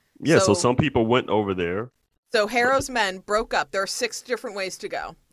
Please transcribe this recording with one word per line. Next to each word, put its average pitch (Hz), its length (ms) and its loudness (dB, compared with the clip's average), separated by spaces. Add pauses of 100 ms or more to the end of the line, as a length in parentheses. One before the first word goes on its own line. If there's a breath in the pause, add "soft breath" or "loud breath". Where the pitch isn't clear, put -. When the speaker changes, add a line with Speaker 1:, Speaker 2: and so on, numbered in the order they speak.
(200)
Speaker 1:
Yeah, 147 200 6
so 95 80 4
Speaker 2:
So 101 80 6
Speaker 1:
some 123 220 2
people 127 280 2
went 120 240 2
over 98 240 0
there. 92 380 -4 (400)
Speaker 2:
So 214 160 2
Harrow's 262 420 0
men 202 300 -4
broke 220 340 -4
up. 165 180 -2
There 196 120 -2
are 190 40 -6
six - 340 -6
different 226 340 -8
ways 190 240 -8
to 202 100 -12
go. 101 260 -8 (180)